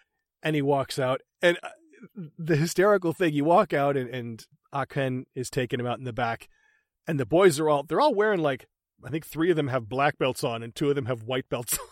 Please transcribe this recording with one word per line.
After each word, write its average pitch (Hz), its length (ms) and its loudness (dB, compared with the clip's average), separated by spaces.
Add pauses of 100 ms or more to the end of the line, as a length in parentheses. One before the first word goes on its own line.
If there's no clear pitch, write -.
(420)
And 156 140 -2
he 143 60 0
walks 139 360 0
out, 131 220 0 (200)
and, 175 220 4
uh, - 60 -12 (680)
the 165 180 0
hysterical 180 580 2
thing, 165 180 0
you 143 120 0
walk 175 280 4
out 143 240 2
and, 123 140 -4
and 117 360 -10 (280)
Ah 135 100 -2
Ken 131 400 -4 (100)
is 127 140 -8
taking 127 320 -2
him 120 60 -4
out 117 120 -4
in 131 60 -12
the 123 80 -8
back, 113 360 -4 (580)
and 160 120 -2
the 131 60 0
boys 160 340 6
are 156 120 2
all, 143 120 2
they're 170 180 -2
all 294 140 4
wearing, 208 260 2
like, 139 260 -2 (360)
I - 80 -14
think 151 160 -6
three 165 240 0
of 160 60 4
them 143 120 -2
have 120 200 -4
black 139 300 0
belts 135 260 -2
on 117 180 -4
and 117 120 -14
two 147 160 0
of 139 60 2
them 131 100 -4
have 117 160 -4
white 127 260 -4
belts 120 300 -4 (140)